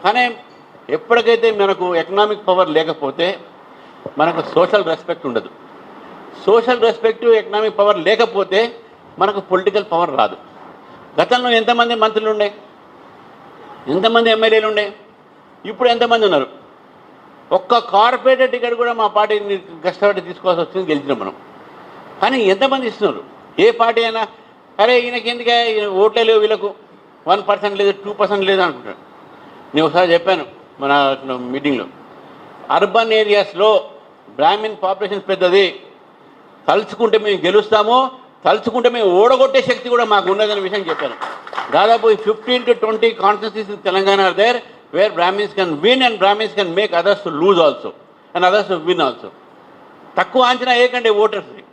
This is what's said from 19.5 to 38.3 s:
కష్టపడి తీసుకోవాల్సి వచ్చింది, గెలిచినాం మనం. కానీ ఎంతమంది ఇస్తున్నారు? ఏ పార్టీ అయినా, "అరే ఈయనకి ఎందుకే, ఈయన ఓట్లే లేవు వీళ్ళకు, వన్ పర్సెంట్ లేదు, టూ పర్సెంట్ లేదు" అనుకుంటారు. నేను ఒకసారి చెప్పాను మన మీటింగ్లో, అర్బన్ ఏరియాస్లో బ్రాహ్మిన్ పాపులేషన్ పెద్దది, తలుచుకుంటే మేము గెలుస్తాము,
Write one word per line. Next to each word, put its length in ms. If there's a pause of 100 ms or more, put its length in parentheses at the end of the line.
కష్టపడి 360
తీసుకోవాల్సి 420
వచ్చింది, 280
గెలిచినాం 320
మనం. 120 (840)
కానీ 180 (140)
ఎంతమంది 340
ఇస్తున్నారు? 340 (380)
ఏ 80 (120)
పార్టీ 280
అయినా, 140 (580)
"అరే 140 (100)
ఈయనకి 260
ఎందుకే, 260 (160)
ఈయన 160 (140)
ఓట్లే 220
లేవు 160
వీళ్ళకు, 300 (580)
వన్ 220
పర్సెంట్ 300
లేదు, 120 (120)
టూ 160
పర్సెంట్ 300
లేదు" 160
అనుకుంటారు. 340 (760)
నేను 140
ఒకసారి 260
చెప్పాను 320 (360)
మన 120 (600)
మీటింగ్లో, 320 (920)
అర్బన్ 360
ఏరియాస్లో 560 (680)
బ్రాహ్మిన్ 460
పాపులేషన్ 460
పెద్దది, 360 (1040)
తలుచుకుంటే 580
మేము 220
గెలుస్తాము, 500 (480)